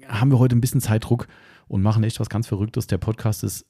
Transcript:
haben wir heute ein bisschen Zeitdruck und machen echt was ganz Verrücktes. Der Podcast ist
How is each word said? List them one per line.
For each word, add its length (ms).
haben 240
wir 80
heute 160
ein 40
bisschen 200
Zeitdruck 480
und 140
machen 200
echt 160
was 100
ganz 200
Verrücktes. 400
Der 100
Podcast 460
ist 260